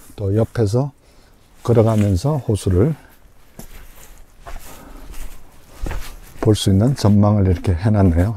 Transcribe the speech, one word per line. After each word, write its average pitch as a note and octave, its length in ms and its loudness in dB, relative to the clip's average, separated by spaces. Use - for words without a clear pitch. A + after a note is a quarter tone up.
또 G2+ 200 -4
옆에서 A#2 560 0
걸어가면서 A2 760 2
호수를 G#2+ 580 0
볼 G#2+ 140 4
수 - 140 -2
있는 G#2 260 4
전망을 G#2 520 4
이렇게 F2+ 260 0
해놨네요. G2 640 2